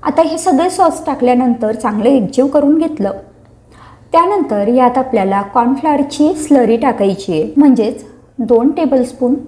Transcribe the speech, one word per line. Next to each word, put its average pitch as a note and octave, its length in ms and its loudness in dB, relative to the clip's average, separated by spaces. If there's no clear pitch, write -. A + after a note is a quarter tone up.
आता D4+ 180 0
हे D#4+ 160 0
सगळे E4 320 0
सॉस F4+ 360 -2
टाकल्यानंतर B3 720 0
चांगलं G#3+ 340 -2
एकजीव B3+ 380 0
करून C#4+ 300 2
घेतलं. D#4 340 -2
त्यानंतर C#4+ 560 0
यात B3 300 2
आपल्याला G3+ 440 0
कॉर्नफ्लोअरची C#4 920 0
स्लरी A#3 440 2
टाकायची G3+ 560 -2
आहे, D#3 240 -2
म्हणजेच B3+ 480 2
दोन A#3+ 320 2
टेबलस्पून C4 640 0